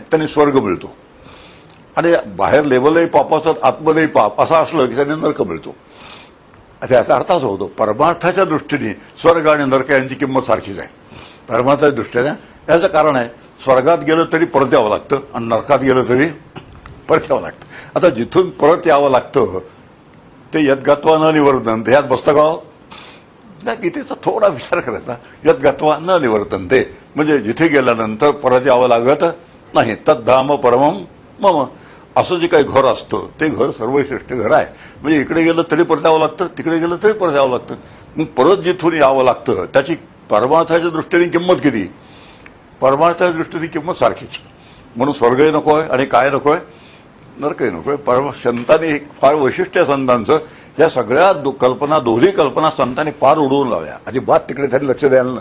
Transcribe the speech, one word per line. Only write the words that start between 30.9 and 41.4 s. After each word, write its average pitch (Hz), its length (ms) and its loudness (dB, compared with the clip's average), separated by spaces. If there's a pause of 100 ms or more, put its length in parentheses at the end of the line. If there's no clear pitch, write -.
मम, 170 240 2 (520)
असं 160 220 0
जे 170 100 -2
काही 165 160 4
घर 131 220 2
असतं 101 420 -4 (120)
ते 156 100 0
घर 135 220 -2
सर्वश्रेष्ठ 135 640 -4
घर 113 180 -2
आहे. 139 140 2 (360)
म्हणजे 151 180 0
इकडे 165 240 -2
गेलं 165 180 0 (100)
तरी 160 120 2
परत 156 220 -2
यावं 160 140 4
लागतं, 156 280 -2
तिकडे 165 300 -4
गेलं 170 260 -2
तरी 214 80 4
परत 185 240 -2
यावं 139 140 2
लागतं. 123 260 -6 (420)
मग 156 80 -2 (120)
परत 131 200 4
जिथून 170 360 -2
यावं 135 300 2
लागतं 113 420 -2
त्याची 139 300 0 (340)
परमार्थाच्या 165 600 2
दृष्टीने 170 380 -2
किंमत 175 360 0